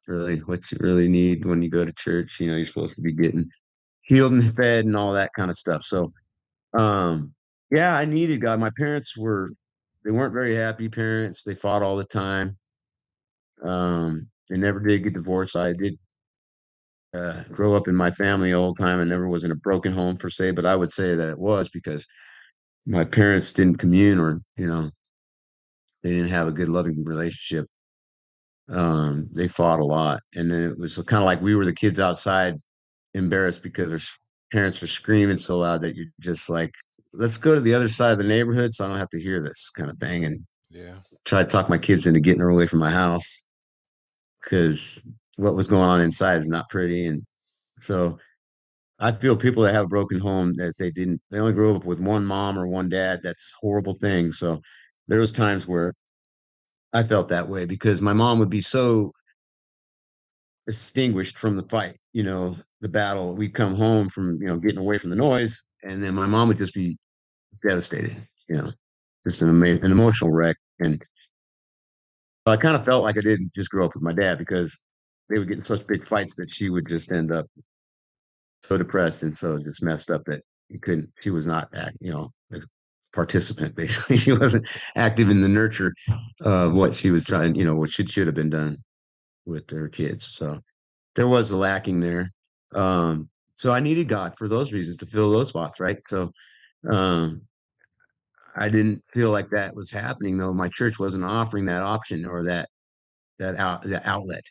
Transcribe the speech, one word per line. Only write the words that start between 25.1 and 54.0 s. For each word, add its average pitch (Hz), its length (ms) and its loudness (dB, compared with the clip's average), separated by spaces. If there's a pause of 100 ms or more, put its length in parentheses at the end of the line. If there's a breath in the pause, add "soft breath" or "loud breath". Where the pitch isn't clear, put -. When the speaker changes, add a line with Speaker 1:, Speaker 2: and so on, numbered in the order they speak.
Speaker 1:
they 87 80 -2
didn't 87 200 0
have 82 180 0
a 80 40 -4
good 82 160 -2
loving 82 360 -2
relationship. 80 600 -6 (1000)
Um, 78 640 0
they 87 160 -2
fought 82 320 2
a 76 40 2
lot. 76 360 0 (140)
And 85 160 -4
then 85 200 -2
it - 80 -10
was 87 180 -8
kinda 101 280 0
like 90 160 2
we 101 140 2
were 101 100 4
the 87 80 0
kids 92 280 0
outside 92 560 0 (580)
embarrassed 92 480 0
because 90 280 -6
their 80 80 -6
s-, - 140 -12 (400)
parents 98 280 0
were 82 80 -8
screaming 101 500 2
so 87 200 -2
loud 85 240 0
that 85 140 -6
you're 82 100 -12 (140)
just 85 300 -6
like, 82 220 -2 (420)
"Let's 113 240 -2
go 156 160 4
to 147 80 4
the 117 120 4
other 123 140 2
side 117 240 2
of 101 60 2
the 101 60 0
neighborhood 117 500 2
so 101 100 -6
I 95 40 -4
don't 98 100 -6
have 92 120 -6
to 85 100 -8
hear 92 220 -4
this," - 340 -10
kinda 67 180 -8
thing, 82 300 -4
and 78 220 -6 (240)
Speaker 2:
Yeah. 90 300 -18 (260)
Speaker 1:
try 98 180 4
to - 60 -6
talk 95 200 2
my 85 80 4
kids 87 280 4
into 82 140 8
getting 90 220 6
away 87 260 6
from 87 120 2
my 78 100 2
house 87 540 -2 (960)
'cause 82 600 0 (340)
what 98 180 2
was 92 140 0
going 92 200 6
on 90 120 6
inside 85 400 2
is 78 80 -4
not 82 220 -4
pretty. 87 360 -2
And 76 160 -4 (560)
so 87 400 -2 (800 soft breath)
I 113 120 2
feel 120 240 2
people 113 280 2
that 101 100 4
have 104 120 2
a - 20 -6
broken 95 320 0
home 92 360 0
that 87 220 -6
they 90 140 -2
didn't, 90 380 -2
they 101 100 -4
only 110 140 2
grew 107 220 4
up 87 100 -6
with 87 140 -2
one 101 260 0
mom 98 320 -4
or 90 100 -4
one 92 220 -2
dad, 92 340 -2
that's - 300 -10
a - 120 -20
horrible 101 280 0
thing. 87 380 0